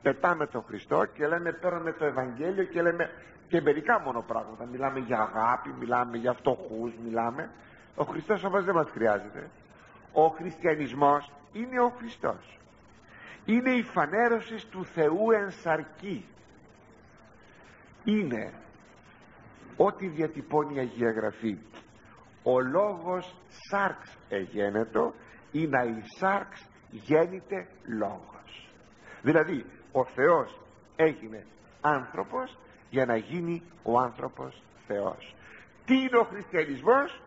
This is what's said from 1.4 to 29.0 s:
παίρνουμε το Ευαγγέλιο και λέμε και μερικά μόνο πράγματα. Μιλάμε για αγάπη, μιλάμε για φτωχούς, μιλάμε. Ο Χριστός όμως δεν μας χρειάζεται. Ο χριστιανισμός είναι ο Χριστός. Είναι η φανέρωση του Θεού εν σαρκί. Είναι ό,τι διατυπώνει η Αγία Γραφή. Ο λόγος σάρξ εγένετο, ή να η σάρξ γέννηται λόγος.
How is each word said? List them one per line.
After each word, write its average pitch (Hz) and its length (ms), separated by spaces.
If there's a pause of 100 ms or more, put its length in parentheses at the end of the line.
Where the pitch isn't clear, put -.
παίρνουμε 170 400
το 156 120
Ευαγγέλιο 139 600
και 170 180
λέμε 170 280 (380)
και 170 120
μερικά 151 400
μόνο 120 260
πράγματα. 113 380
Μιλάμε 131 340
για 120 200
αγάπη, 117 600
μιλάμε 120 380
για 120 160
φτωχούς, 117 600 (120)
μιλάμε. 117 460 (440)
Ο 151 100
Χριστός 180 400
όμως 196 200
δεν 190 100
μας 160 160
χρειάζεται. 104 600 (600)
Ο 156 140
χριστιανισμός 147 1040 (200)
είναι 247 280
ο 240 80 (100)
Χριστός. - 600 (840)
Είναι 247 260
η 247 120
φανέρωση 220 880
του 185 140
Θεού 170 460
εν 202 200
σαρκί. 160 760 (1800)
Είναι 147 480 (1200)
ό,τι 190 300
διατυπώνει 151 680
η 139 40
Αγία 117 320
Γραφή. 107 480 (840)
Ο 127 180
λόγος 175 720 (140)
σάρξ - 680 (120)
εγένετο, 101 840 (380)
ή 160 140
να 135 160
η 113 200 (160)
σάρξ - 480 (240)
γέννηται 175 760 (180)
λόγος. - 840 (540)